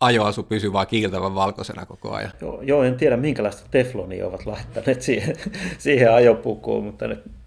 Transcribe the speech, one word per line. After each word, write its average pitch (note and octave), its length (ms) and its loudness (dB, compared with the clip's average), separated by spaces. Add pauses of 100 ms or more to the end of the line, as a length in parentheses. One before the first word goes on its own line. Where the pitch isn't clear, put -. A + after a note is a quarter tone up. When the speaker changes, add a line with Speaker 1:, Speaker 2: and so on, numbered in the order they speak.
Speaker 1:
ajoasu A2 420 2
pysyi G#2 300 -4
vaan F#2+ 140 0
kiiltävän F#2+ 480 -2
valkoisena F#2+ 520 -4
koko - 260 -12
ajan. G#2 280 -8
Speaker 2:
Joo, - 220 -10
joo, C#3 200 2
en B2+ 140 2
tiedä B2+ 200 2
minkälaista A#2 540 -4
teflonia F#2+ 560 -2
ovat F#2 200 -10
laittaneet A2 560 -4
siihen, A#2 340 0 (240)
<laughs> F3+ 180 -8
siihen B2 340 6
ajopukuun, A2 720 4
mutta G#2+ 240 -8
nyt G#2+ 140 -8 (240)